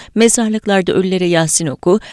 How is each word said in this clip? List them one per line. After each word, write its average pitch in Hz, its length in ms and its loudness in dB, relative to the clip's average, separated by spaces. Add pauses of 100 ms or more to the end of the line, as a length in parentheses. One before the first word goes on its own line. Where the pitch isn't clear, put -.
(160)
mezarlıklarda 214 800 0
ölülere 185 320 0
Yasin 165 420 0
oku, 180 320 0 (140)